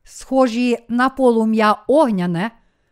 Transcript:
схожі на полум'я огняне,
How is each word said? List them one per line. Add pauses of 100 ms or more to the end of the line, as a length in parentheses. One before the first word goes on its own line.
схожі (100)
на
полум'я (160)
огняне, (400)